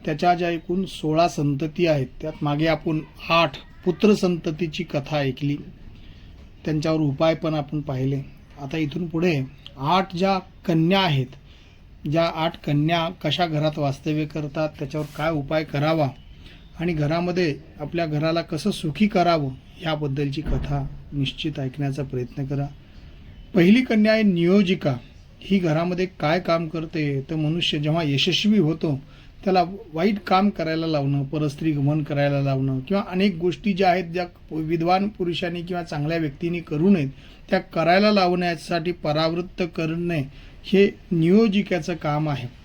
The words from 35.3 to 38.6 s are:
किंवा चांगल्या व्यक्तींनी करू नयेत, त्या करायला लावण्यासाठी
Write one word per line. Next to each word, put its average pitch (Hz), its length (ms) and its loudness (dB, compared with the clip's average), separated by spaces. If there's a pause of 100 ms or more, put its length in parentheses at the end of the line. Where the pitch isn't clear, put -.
किंवा 175 200 -6
चांगल्या 165 360 -2
व्यक्तींनी 165 420 -4
करू 165 300 2
नयेत, 151 180 4 (420)
त्या 190 80 2
करायला 185 520 2
लावण्यासाठी 175 840 0